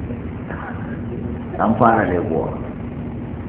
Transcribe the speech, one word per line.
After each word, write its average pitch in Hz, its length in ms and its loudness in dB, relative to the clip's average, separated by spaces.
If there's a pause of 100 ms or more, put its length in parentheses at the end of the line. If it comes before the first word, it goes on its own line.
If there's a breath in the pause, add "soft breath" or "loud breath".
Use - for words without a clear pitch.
(1500)
An 104 220 4
fara 113 280 8
legowa. 85 480 2 (960)